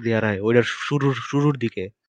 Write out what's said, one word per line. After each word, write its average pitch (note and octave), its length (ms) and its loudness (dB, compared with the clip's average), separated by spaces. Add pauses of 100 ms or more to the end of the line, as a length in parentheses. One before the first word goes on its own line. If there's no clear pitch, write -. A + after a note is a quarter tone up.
দিয়া A2+ 180 0
রায়, G#2 200 0
ওইটার A#2 220 4
শুরুর, C#3 500 -2
শুরুর C#3 440 0
দিকে। G#2+ 320 -6 (220)